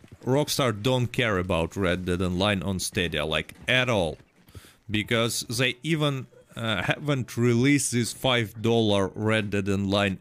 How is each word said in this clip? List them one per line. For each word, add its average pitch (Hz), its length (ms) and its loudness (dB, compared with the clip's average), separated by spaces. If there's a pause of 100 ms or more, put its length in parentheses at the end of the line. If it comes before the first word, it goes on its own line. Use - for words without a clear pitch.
(240)
Rockstar 131 580 0
don't 127 300 2
care 113 240 2
about 90 400 0
Red 90 300 0
Dead 90 160 0
Online 92 400 0
on 92 160 -2
Stadia, 80 480 -2
like, 78 260 -4 (160)
at 127 220 2
all. 87 260 0 (720)
Because 113 520 0
they 123 420 -2
even, 147 420 -2 (300)
uh, 110 260 -2
haven't 143 540 -2
released 123 560 4
this 117 200 0
five 117 480 -2
dollar 110 540 2
Red 107 360 0
Dead 98 180 -2
Online 98 520 2